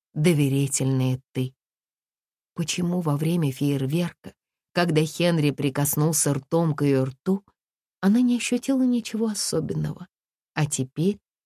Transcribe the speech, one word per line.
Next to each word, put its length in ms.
доверительные 1080
«ты». 200
Почему 460
во 140
время 360
фейерверка, 800
когда 300
Хенри 460
прикоснулся 800
ртом 420
к 80
её 220
рту, 400
она 180
не 160
ощутила 480
ничего 440
особенного, 800
а 120
теперь 520